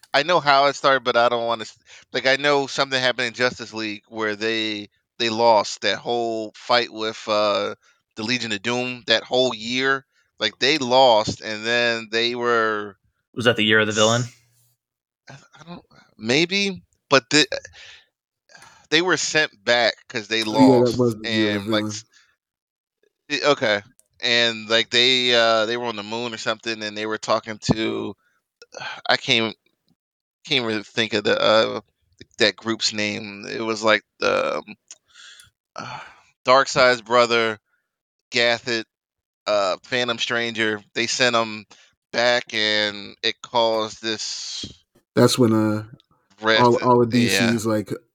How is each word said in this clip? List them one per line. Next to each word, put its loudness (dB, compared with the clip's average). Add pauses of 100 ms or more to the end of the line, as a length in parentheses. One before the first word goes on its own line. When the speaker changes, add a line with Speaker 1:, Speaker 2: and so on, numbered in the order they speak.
(140)
Speaker 1:
I 2
know 0
how 4
it 0
started, 2
but 0
I 4
don't -2
wanna -4
s-, -16 (340)
like, -4
I 4
know 0
something -2
happened -2
in -8
Justice -4
League -8
where -4
they, -4 (300)
they -2
lost 2
that -2
whole -4
fight -2
with, -8
uh, -2 (420)
the -8
Legion -4
of -6
Doom -6
that 0
whole 0
year. -4 (340)
Like, -4
they 0
lost, 4
and -8
then 0
they -2
were -2 (380)
Speaker 2:
Was -4
that 4
the -2
year 4
of 2
the -4
villain? 2 (1040)
Speaker 1:
I, -20 (240)
I -20
don't, -18 (320)
maybe, -2 (260)
but 2
the, 4 (1400)
they 4
were 2
sent 0
back 2 (160)
'cause -8
they -2
Speaker 3:
Oh, 0
yeah, 8
that 4
Speaker 1:
lost, 0
Speaker 3:
was 0
the -10
year 0
of 0
the -2
Speaker 1:
and, -8
like, 0
Speaker 3:
villain. -6
Speaker 1:
s-, -14 (1200)
i-, 2
okay, 2 (400)
and, 0
like, 2
they, 2
uh, 4
they -4
were -6
on -4
the -8
moon -8
or -10
something, -6
and -8
they -6
were -4
talking -4 (140)
to, -6 (920)
I 2
can't, -2 (880)
can't -2
really -4
think -4
of -2
the, 2
uh, 2 (580)
that 2
group's -4
name. -8
It -8
was, -4
like, 4 (180)
the, 0
um, -8 (1120)
uh, -14 (460)
Darkseid's 4
brother, 2 (720)
Gathet, 0 (600)
uh, 0
Phantom -4
Stranger. -4 (140)
They -2
sent 0
'em -4 (460)
back, -2
and -2
it -4
caused -2
this -10 (500)
Speaker 3:
That's 4
when, 4
uh, 0 (580)
Speaker 1:
rift. 4
Speaker 3:
all, 6
all 4
of 0
Speaker 1:
Yeah. 2
Speaker 3:
D 2 (240)
C's, -2
like, -2 (240)